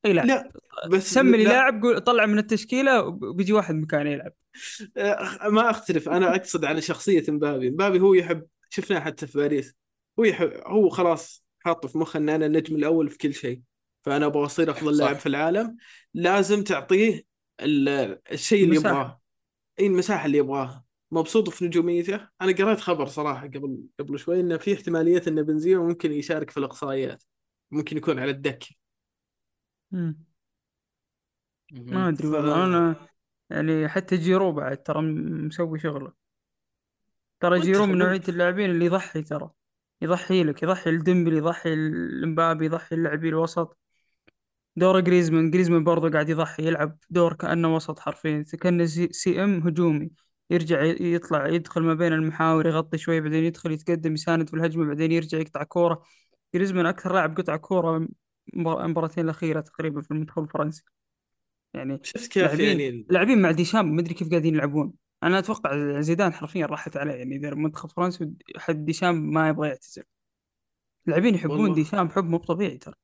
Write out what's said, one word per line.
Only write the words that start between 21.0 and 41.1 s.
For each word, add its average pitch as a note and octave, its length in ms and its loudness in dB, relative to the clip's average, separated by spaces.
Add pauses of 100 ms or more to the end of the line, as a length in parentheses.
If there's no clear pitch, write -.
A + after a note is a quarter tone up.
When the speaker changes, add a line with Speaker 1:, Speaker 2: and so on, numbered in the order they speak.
Speaker 2:
مبسوط E3 380 2
في F3+ 160 -6
نجوميته. F3 640 0 (140)
أنا F#3 100 2
قرأت G3 280 2
خبر D3+ 260 -2
صراحة C#3+ 420 -6
قبل، C3+ 320 -10 (200)
قبل C#3+ 200 -8
شوي F3+ 200 0
إنه E3+ 180 0
في G3+ 160 -2
احتمالية E3+ 540 2
إن D#3 160 0
بنزيما D#3+ 400 2
ممكن E3+ 280 -2
يشارك D3 380 -4
في - 80 -10
الإقصائيات. C3+ 680 -6 (480)
ممكن D3+ 260 -4
يكون D3 220 -2
على C3+ 120 -2
الدكة. - 360 -6 (1200)
Speaker 1:
مم. E3 320 -6 (1500)
Speaker 3:
مم. B2 220 -18
Speaker 1:
ما F#3 160 0
أدري D3+ 180 -2
Speaker 2:
ف- D3+ 40 0
Speaker 1:
والله. D3+ 340 2
أنا، E3+ 300 2 (540)
يعني، D#3 380 0
حتى F#3 300 -2
جيرو F#3 340 2
بعد C#3 320 -6
ترى D#3 180 -2
م-، D#3 460 -4
مسوي D#3+ 320 -4
شغله. D3 340 -8 (1300)
ترى F3 120 2
Speaker 2:
وأنت F3 140 4
Speaker 1:
جيرو G3 200 4
من F#3+ 80 2
Speaker 2:
خبرت. F3+ 100 4
Speaker 1:
نوعية F#3 260 0
اللاعبين F3+ 400 0
اللي E3+ 160 2
يضحي F3 360 -2
ترى. D#3 280 -8 (520)
يضحي F3+ 420 0
لك، D3+ 200 -2
يضحي F3+ 280 0
لديمبلي، E3 460 2